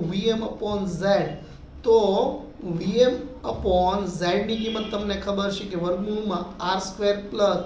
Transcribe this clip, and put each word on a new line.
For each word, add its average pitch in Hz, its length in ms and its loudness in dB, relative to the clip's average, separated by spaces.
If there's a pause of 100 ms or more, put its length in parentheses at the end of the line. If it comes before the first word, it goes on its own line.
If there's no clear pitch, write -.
(120)
V 196 200 0
M 226 120 0
upon 208 420 -4
Z. 175 180 -4 (800)
તો 233 140 8 (800)
વી 220 220 2
એમ 254 140 6 (380)
upon 185 560 2
Z 180 380 0
ની 226 120 -2
કિંમત 220 340 -4
તમને 202 240 -2
ખબર 196 360 -2
છે 202 140 -6
કે 180 120 -6
વર્ગમૂળમાં 190 680 -2 (160)
આર 185 200 -2
સ્ક્વેર 202 360 0 (160)
પ્લસ 196 340 4